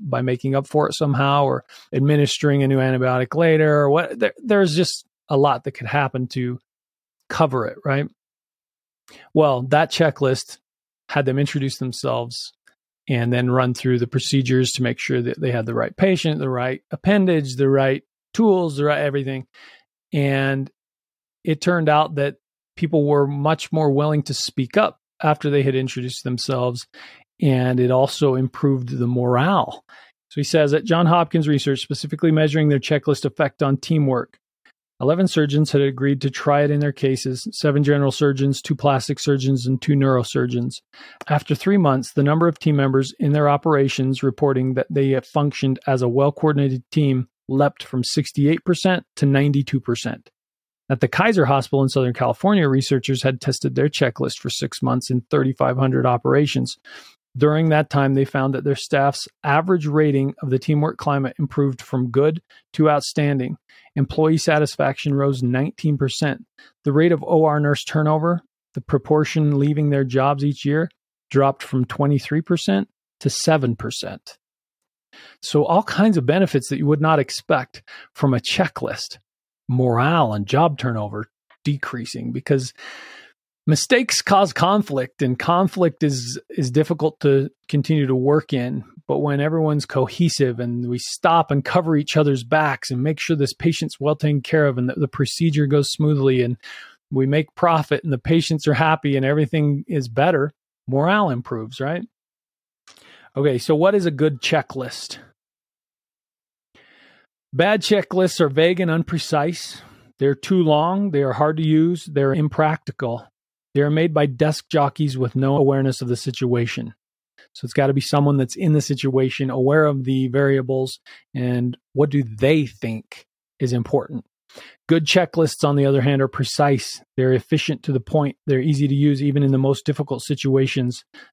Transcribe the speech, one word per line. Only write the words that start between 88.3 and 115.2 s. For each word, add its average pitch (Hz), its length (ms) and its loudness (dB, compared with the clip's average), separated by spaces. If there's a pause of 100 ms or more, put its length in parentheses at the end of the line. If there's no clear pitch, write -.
in. 127 320 -4 (240)
But 143 100 -2
when 143 220 -2
everyone's 156 440 -2
cohesive 131 760 -2
and 120 260 -6
we 120 120 -4
stop 165 520 0
and 143 140 0
cover 165 320 0
each 147 180 -2
other's 143 300 2
backs 147 460 -2
and 127 120 -2
make 151 160 -2
sure - 160 -2
this 143 180 -2
patient's - 460 -4
well 147 160 0
taken 147 240 0
care 151 280 2
of 127 100 -2
and 123 100 0
that - 120 -6
the 147 100 0
procedure 147 560 0
goes 143 260 0
smoothly 135 500 2
and 120 140 -2 (560)
we 135 140 0
make 147 300 0
profit 160 500 0
and 151 80 -4
the 131 40 0
patients 160 520 0
are 151 40 4
happy 151 440 0
and 131 80 0
everything 147 600 0
is 139 220 -4
better, 143 460 0 (340)
morale 170 420 0
improves, 120 520 -8
right? 160 220 -6 (1300)
Okay, 139 220 2
so 156 180 0
what 185 200 4
is 190 100 0
a 170 60 0
good 143 300 -2
checklist? - 760 -6 (2250)
Bad 180 280 2
checklists 185 600 0
are 156 80 2
vague 170 320 2
and 170 100 0
unprecise. 160 920 -4 (380)
They're 139 160 2
too 185 280 0
long. 170 480 2
They 143 120 0
are 131 100 -2
hard 151 240 0
to 160 60 -2
use. 156 420 2
They're 139 280 0
impractical. 151 920 -2 (480)
They 139 80 2
are 147 80 2
made 156 240 2
by 151 120 4
desk 151 440 -2
jockeys 143 480 0
with 127 180 -2